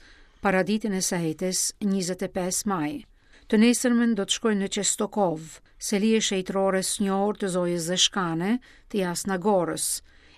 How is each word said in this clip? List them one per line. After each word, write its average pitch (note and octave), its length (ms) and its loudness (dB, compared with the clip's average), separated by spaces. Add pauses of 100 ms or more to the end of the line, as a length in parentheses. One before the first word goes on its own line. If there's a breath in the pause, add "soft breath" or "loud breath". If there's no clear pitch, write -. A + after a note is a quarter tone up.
(400 soft breath)
paraditën G3 540 0
e F#3+ 80 -2
sejtes, F3+ 680 -2 (100)
njëzet F#3+ 400 -2
e F#3 100 -6
pesë F#3 380 -4
maj. D#3 220 -2 (540 soft breath)
Të G#3+ 160 4
nesërmen A#3 560 4
do G3 80 0
të - 100 -2
shkojnë G#3 280 0
në G3 100 -2
Çestokov, F#3 840 -2 (200)
seli A3 380 2
e G#3+ 60 2
shejtërore F#3+ 600 0
s - 200 -4
një G3 120 0
orë G3+ 280 0
të G3 120 -2
zojës F3 360 -2
Zeshkane, F3+ 640 0 (380 soft breath)
të G3+ 120 -2
Jasna F3+ 360 -2
Gorës, F3 600 0 (380 soft breath)